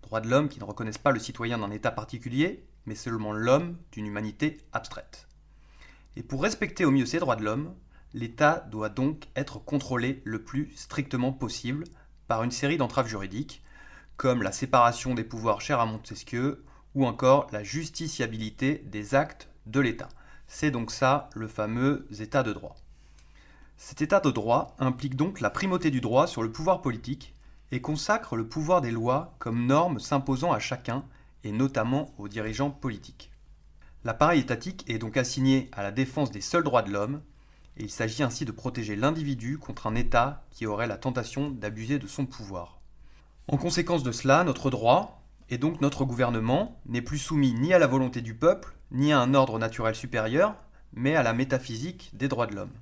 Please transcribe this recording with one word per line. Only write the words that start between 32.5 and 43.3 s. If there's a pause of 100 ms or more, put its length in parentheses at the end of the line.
politiques. (720)
L'appareil
étatique
est
donc
assigné
à
la
défense
des
seuls
droits
de
l'homme, (540)
et
il
s'agit
ainsi
de
protéger
l'individu
contre
un
État
qui
aurait
la
tentation
d'abuser
de
son
pouvoir. (680)